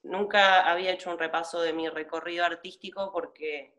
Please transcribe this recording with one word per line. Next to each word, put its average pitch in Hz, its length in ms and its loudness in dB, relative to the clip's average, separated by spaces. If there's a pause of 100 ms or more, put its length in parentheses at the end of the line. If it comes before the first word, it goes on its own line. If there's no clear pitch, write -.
nunca 196 680 4
había 185 220 2
hecho 180 200 -6
un 170 80 -6
repaso 165 420 -2
de 165 120 0
mi 160 160 -4
recorrido 165 560 -4
artístico 185 680 -6
porque 151 680 -8